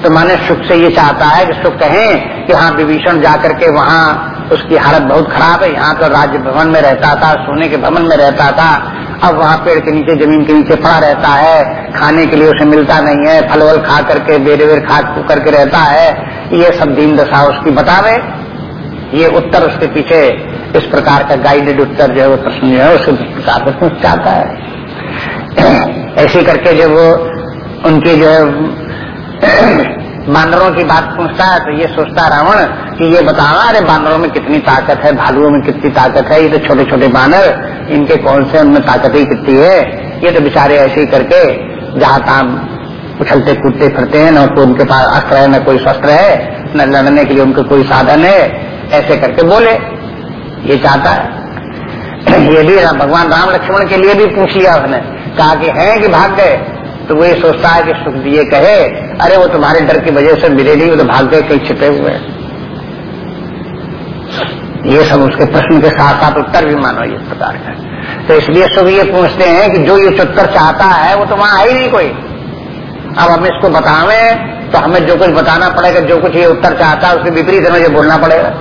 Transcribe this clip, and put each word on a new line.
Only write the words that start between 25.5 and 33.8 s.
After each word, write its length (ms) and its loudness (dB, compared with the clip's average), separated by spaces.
<clears throat> 680 -2
ऐसे 260 2
करके 300 2
जब 180 4
वो 420 2
उनके 260 2
जो 140 4
है 420 0
<clears throat> 600 0
बानरों 420 2
की 120 -2
बात 200 0
पूछता 400 -4
है 160 2
तो 120 -8
ये 160 -2
सोचता 400 -2
रावण 680 0
कि 200 2
ये 60 4
बताना, 280 0
अरे 320 2